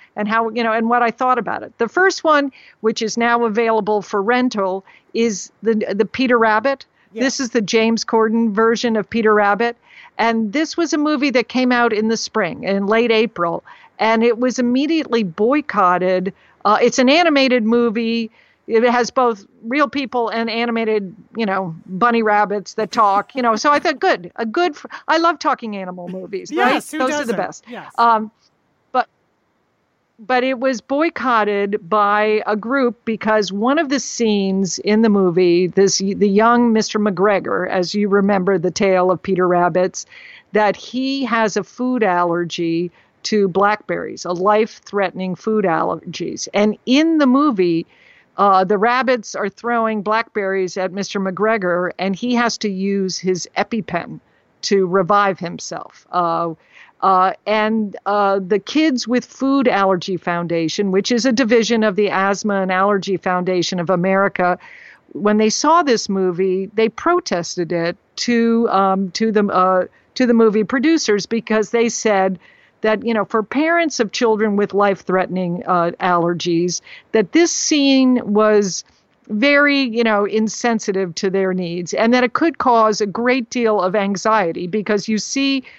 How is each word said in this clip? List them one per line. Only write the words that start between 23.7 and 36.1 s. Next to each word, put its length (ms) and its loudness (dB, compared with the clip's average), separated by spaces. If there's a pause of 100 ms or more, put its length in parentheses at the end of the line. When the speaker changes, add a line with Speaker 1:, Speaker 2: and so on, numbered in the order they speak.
Speaker 1:
I 80 4
thought, 220 -2
good, 340 0
a 100 -6
good, 300 -2
fr-, 140 -18 (180)
I 120 2
love 200 0
talking 380 -4
animal 320 -12
movies, 420 -10
Speaker 3:
Yes, 420 -2
Speaker 1:
right? 80 -6
Speaker 3:
who 60 0
Speaker 1:
Those 140 -2
are 40 -4
the 80 -4
Speaker 3:
doesn't? 40 -6
Speaker 1:
best. 320 -8
Speaker 3:
Yes. 280 -16
Speaker 1:
Um, 360 2 (580)
but, 180 -2 (1080)
but 260 0
it 140 -2
was 220 -2
boycotted 1080 -2
by 580 2
a 100 0
group 480 -2
because 480 0
one 260 0
of 120 -2
the 100 -2
scenes 800 -2
in 220 2
the 80 4
movie, 560 4
this, 320 2
the 300 0